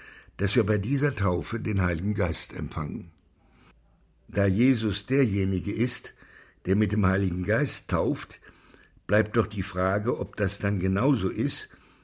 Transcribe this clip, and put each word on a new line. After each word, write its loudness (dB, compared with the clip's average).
dass 0
wir 4
bei 2
dieser 0
Taufe -2
den 0
Heiligen 0
Geist -2
empfangen. -6
Da 0
Jesus 2
derjenige 0
ist, -4
der 2
mit 2
dem 2
Heiligen 2
Geist -2
tauft, -2
bleibt 2
doch 4
die -6
Frage, 0
ob -8
das 0
dann 0
genauso 2
ist, -4